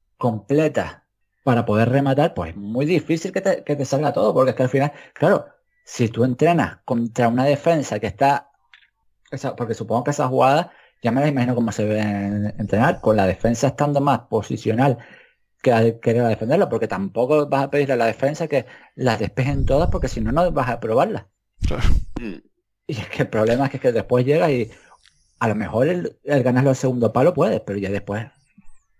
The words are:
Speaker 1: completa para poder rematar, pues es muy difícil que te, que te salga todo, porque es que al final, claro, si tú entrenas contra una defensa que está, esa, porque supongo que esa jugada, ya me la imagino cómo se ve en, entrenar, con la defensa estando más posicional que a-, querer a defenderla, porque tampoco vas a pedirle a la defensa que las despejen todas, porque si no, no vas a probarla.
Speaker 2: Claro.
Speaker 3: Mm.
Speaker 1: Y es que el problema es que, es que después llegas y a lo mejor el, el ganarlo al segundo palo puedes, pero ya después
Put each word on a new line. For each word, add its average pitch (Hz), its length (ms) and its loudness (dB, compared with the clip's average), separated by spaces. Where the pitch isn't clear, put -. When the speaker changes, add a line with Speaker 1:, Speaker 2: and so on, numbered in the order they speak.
Speaker 1:
completa 139 880 -2
para 117 200 2
poder 110 220 2
rematar, 139 460 2
pues 82 160 -6
es 82 80 -16
muy 110 280 -4
difícil 170 460 -2
que 196 80 -4
te, 190 240 -2
que 147 140 -4
te 135 80 -4
salga 143 260 0
todo, 170 220 0
porque 143 160 2
es 127 80 -2
que 131 60 2
al 127 60 0
final, 143 220 0
claro, 175 320 2
si 117 240 -2
tú 117 160 0
entrenas 135 580 0
contra 117 460 0
una 123 160 0
defensa 143 560 0
que 110 60 -4
está, 135 420 0
esa, 139 240 -8
porque 113 200 -6
supongo 113 280 -2
que 147 80 0
esa 139 160 -2
jugada, 131 460 2
ya 117 100 -2
me 135 100 0
la 151 80 2
imagino 127 260 0
cómo 113 160 0
se 107 140 -2
ve 107 160 0
en, 104 580 -2
entrenar, 110 400 0
con 110 160 2
la 95 120 2
defensa 113 400 0
estando 143 340 0
más 139 180 2
posicional 113 680 0
que 127 100 2
a-, 113 300 4
querer 120 220 2
a 117 40 2
defenderla, 135 400 0
porque 113 220 -2
tampoco 123 580 0
vas 139 160 0
a 135 80 -6
pedirle 139 220 0
a 123 40 0
la 117 100 2
defensa 147 420 -4
que 131 160 -2
las 117 240 0
despejen 135 460 -2
todas, 147 240 2
porque 139 200 -2
si - 100 -6
no, 110 140 -2
no 156 180 2
vas 135 180 -2
a - 120 -6
probarla. 135 480 0
Speaker 2:
Claro. - 220 0
Speaker 3:
Mm. 104 220 -8
Speaker 1:
Y 135 120 -6
es - 100 -10
que - 140 -2
el - 60 -4
problema 117 360 0
es 131 60 -4
que, 135 60 -8
es - 40 -18
que 127 100 2
después 123 340 0
llegas 156 260 2
y 117 180 -2
a 117 80 0
lo 104 80 0
mejor 110 320 0
el, 180 360 -4
el 139 200 2
ganarlo 127 260 4
al 127 60 2
segundo 123 360 0
palo 131 220 4
puedes, 175 280 0
pero 101 180 -6
ya 95 100 -4
después 101 380 -6